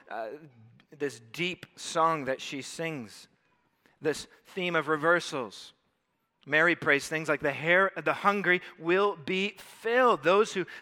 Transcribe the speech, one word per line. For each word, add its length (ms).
uh, 200
this 220
deep 340
song 480
that 160
she 220
sings, 680
this 260
theme 280
of 140
reversals. 840
Mary 300
prays 320
things 220
like, 100
"The 140
hair, 420
the 180
hungry 480
will 340
be 440
filled." 640
Those 300
who 120